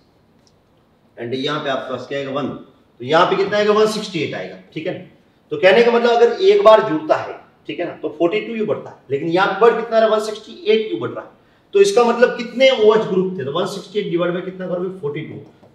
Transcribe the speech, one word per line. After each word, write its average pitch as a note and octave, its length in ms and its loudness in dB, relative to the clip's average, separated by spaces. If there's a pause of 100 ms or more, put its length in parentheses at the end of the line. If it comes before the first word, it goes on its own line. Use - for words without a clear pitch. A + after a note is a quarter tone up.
(1200)
And A#2+ 100 -6
यहाँ C#3+ 300 -4
पे C#3+ 60 -4
आपके C3 240 -6
पास A#2+ 140 -10
क्या C#3 120 -6
आएगा? C3 120 -8
वन। C#3 160 -4 (520)
तो B2 60 -14
यहाँ D#3 200 4
पे F#3+ 100 0
कितना G3 220 0
आएगा? G#3 160 2
वन G#3+ 140 4
सिक्सटी F3+ 320 -6
एट C3+ 140 -4
आएगा, - 240 -10 (160)
ठीक D#3+ 140 -8
है। - 240 -10 (400)
तो D3+ 60 -4
कहने G3+ 260 4
का A#3 80 2
मतलब A#3 180 2
अगर A#3 220 4
एक G3 320 4
बार A3 260 8
जुड़ता D#3 260 -2
है, - 240 -6 (280)
ठीक D#3 120 -8
है F3 60 -6
ना, C#3+ 60 -8
तो - 180 -10
फ़ोर्टी F3 320 -2
टू A#3 120 -10
यू A3 120 -4
बढ़ता - 240 -6
है, - 80 -20 (140)
लेकिन D3+ 180 -4
यहाँ F#3+ 320 0
पर A3+ 200 4
कितना A3 180 0
रहा? A3 80 6
वन G#3+ 120 0
सिक्सटी G#3+ 480 -10
एट G#3+ 260 2
यू D3 60 -4
बढ़ A#2+ 100 -6
रहा F#2 160 -12
है। - 160 -20 (320)
तो G3 80 6
इसका A3 220 4
मतलब A3+ 340 2
कितने B3 320 2
ओएच A3 320 4
ग्रुप F#3 380 -2
थे? B2+ 60 -8
तो C#3 60 -6
वन F3+ 140 -2
सिक्सटी G3 340 -8
एट E3+ 140 -4
divided F3 260 -2
by F3+ 60 -8
कितना F3+ 220 -10
करोगे? F3+ 320 -6
फ़ोर्टी C#3+ 220 -8
टू। G#2+ 140 -14 (400)